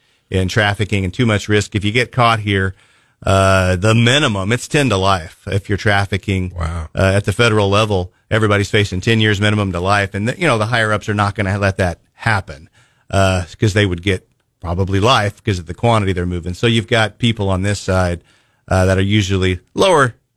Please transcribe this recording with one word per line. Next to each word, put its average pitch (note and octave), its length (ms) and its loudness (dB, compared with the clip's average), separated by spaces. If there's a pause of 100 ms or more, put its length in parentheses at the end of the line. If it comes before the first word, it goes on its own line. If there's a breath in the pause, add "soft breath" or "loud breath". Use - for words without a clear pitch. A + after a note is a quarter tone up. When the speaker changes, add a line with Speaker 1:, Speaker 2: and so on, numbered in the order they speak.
(300)
Speaker 1:
in F#2+ 160 0
trafficking G2+ 580 0
and F2+ 80 -4
too B2+ 140 0
much G#2 220 0
risk. G#2 260 0
If F#2+ 100 -2
you G#2 60 0
get A#2 220 -2
caught A#2 260 2
here, G2 380 -2 (480 soft breath)
uh, F#2+ 500 2
the G2+ 200 0
minimum, A#2 580 2
it's - 160 -6
ten C#3+ 220 0
to G2+ 60 2
life F#2+ 520 -2
if G2 200 -4
you're G2+ 100 -2
trafficking, G2 800 -2
Speaker 2:
Wow. E2 380 -6
Speaker 1:
uh, - 40 -6 (180)
at G#2 80 0
the G#2+ 80 -2
federal G#2+ 360 2
level. G2 440 0 (180)
Everybody's G2+ 400 2
facing G2+ 300 0
ten A2+ 200 2
years G#2+ 200 2
minimum G#2 320 0
to F2 80 -4
life. G2 340 0
And, G2+ 140 -4
the, - 100 -6
you F3 80 -2
know, B2+ 100 2
the G#2 100 -2
higher A2+ 260 0
ups G#2+ 160 -4
are G#2+ 60 -2
not G2+ 200 0
gonna G2+ 240 -2
let G2 200 0
that F2+ 200 -2 (140)
happen, F#2 560 -6 (420 soft breath)
uh, F#2+ 340 0 (140)
'cause A2 140 0
they G#2 140 2
would F2 160 -4
get F#2 260 -4 (320)
probably F#2 400 -2
life G#2+ 420 0
'cause G2 160 -2
of E2+ 80 -12
the F2 80 -10
quantity A2 380 0
they're F2 140 -2
moving. F2 280 -6
So A#2+ 140 -2
you've A2+ 180 0
got A2 320 0
people A2 300 0
on F#2+ 140 0
this G2+ 180 -2
side, F#2 420 0 (460 soft breath)
uh, F#2 160 2
that F#2+ 140 4
are F#2+ 40 0
usually F#2+ 560 0 (160)
lower, D#3+ 400 2 (220)